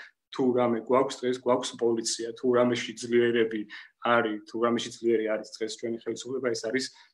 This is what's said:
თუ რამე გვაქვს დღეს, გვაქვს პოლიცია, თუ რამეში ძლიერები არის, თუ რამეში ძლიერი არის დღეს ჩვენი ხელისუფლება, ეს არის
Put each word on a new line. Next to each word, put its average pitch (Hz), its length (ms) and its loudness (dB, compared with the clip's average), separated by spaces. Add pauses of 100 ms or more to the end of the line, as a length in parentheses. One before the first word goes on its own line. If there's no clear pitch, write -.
(280)
თუ - 220 -4
რამე 120 300 2
გვაქვს 131 380 0
დღეს, 127 200 -2
გვაქვს 123 360 0
პოლიცია, 113 560 0
თუ - 200 -10
რამეში 120 440 2
ძლიერები 117 680 2 (420)
არის, 113 380 2
თუ - 160 -18
რამეში 117 320 0
ძლიერი 117 380 0
არის 107 220 -4
დღეს 110 240 -8
ჩვენი 113 260 -6
ხელისუფლება, 123 480 -6
ეს 113 160 -2
არის 127 220 -2 (280)